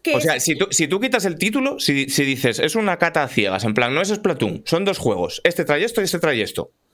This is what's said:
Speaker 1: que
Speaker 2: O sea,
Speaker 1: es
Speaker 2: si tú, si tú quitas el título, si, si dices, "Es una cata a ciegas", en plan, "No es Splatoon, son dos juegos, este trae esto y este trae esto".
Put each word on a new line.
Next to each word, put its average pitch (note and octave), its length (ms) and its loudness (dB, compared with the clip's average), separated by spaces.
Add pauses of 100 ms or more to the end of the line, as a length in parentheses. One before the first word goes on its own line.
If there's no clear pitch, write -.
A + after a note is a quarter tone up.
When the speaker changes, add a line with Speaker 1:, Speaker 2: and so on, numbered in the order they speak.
Speaker 1:
que G3+ 140 0
Speaker 2:
O - 40 2
sea, D3+ 160 2
Speaker 1:
es B2 80 -4
Speaker 2:
si D#3 120 0
tú, F3+ 140 0
si E3 180 2
tú F#3+ 120 0
quitas A#3+ 240 0
el F3 140 -2
título, C4 420 0
si, C#3 300 2
si C#3+ 140 2
dices, C3 340 0
"Es D3+ 180 2
una G3+ 220 0
cata E3 240 2
a C3 60 -2
ciegas", G2 360 0
en A2 100 0
plan, B2 200 2
"No D#3+ 80 0
es G3 60 -2
Splatoon, E3+ 580 -2
son E3+ 180 0
dos F#3+ 140 -2
juegos, F2+ 460 -2
este E3+ 200 2
trae D3 200 2
esto A#3 160 -2
y G3 40 -2
este F3 140 -2
trae C#3 240 0
esto". - 280 -6 (240)